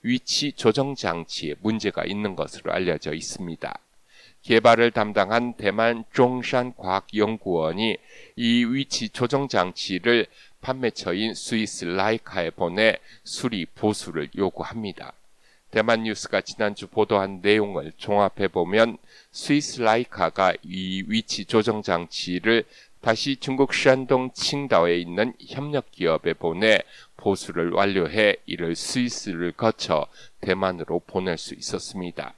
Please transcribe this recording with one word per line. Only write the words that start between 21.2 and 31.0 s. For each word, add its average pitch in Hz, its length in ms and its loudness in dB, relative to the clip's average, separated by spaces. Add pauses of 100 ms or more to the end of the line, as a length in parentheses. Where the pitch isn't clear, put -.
조정 107 380 2
장치를 90 800 0 (360)
다시 120 360 0
중국 135 360 0
샨동 131 600 2
칭다오에 98 640 2
있는 90 360 -2 (160)
협력 143 440 -6
기업에 82 420 0
보내 92 460 2 (360)
보수를 87 560 -2
완료해 98 640 2 (100)
이를 85 280 -4
스위스를 92 800 -4
거쳐 85 540 0 (340)
대만으로 90 680 -2